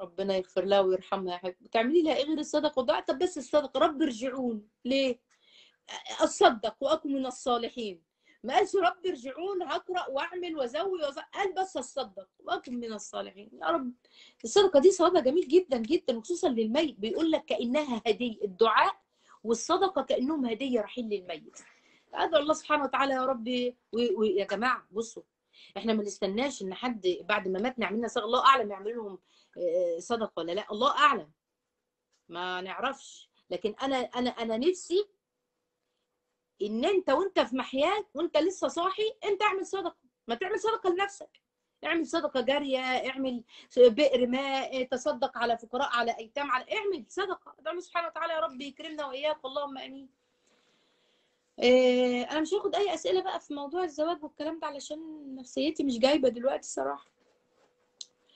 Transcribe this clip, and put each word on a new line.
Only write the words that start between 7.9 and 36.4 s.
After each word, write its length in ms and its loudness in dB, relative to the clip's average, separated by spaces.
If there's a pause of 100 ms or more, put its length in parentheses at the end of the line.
ما 120 -4
قالش 200 2
رب 300 0
ارجعون 560 -6
هقرا 460 -6
واعمل 480 -6
وازوي 420 -2 (100)
وز-، 100 -8 (160)
قال 200 -2
بس 220 -4
اتصدق 520 -8 (160)
واكن 360 -6
من 120 -8
الصالحين. 580 -12 (120)
يا 40 -4
رب، 260 0 (520)
الصدقه 360 6
دي 100 10
ثوابها 300 6
جميل 280 2
جدًا 300 6
جدًا، 400 0
وخصوصًا 300 -2
للميت. 520 2
بيقول 300 0
لك 140 2
كانها 640 -2
هديه، 380 0
الدعاء 500 4 (500)
والصدقه 580 2
كانهم 440 0
هديه 340 0
رايحين 280 -8
للميت. 500 -8 (560)
ادعو 280 2
الله 120 0
سبحانه 300 0
وتعالى 300 0
يا 120 0
رب. 220 -4 (440)
و-، 280 0
و-، 40 4
يا 200 2
جماعه 480 -2
بصوا، 300 -6 (540)
احنا 180 -2
ما 80 0
نستناش 600 -4
ان 120 -6
حد 480 -2
بعد 260 -2
ما 120 -2
مات 180 -2
نعمل 200 -2
لنا 100 -2
صدقه. 160 -2
الله 220 2
اعلم 240 6
يعمل 260 -8
لهم، 220 -10 (400)
آه، 400 0
صدقه 380 -4
ولا 160 -4
لا، 200 -4
الله 180 2
اعلم، 400 2 (1000)
ما 320 -6
نعرفش. 680 -8 (200)
لكن 320 -2
انا، 140 0
انا، 340 0
انا 260 -2
نفسي 500 2 (1600)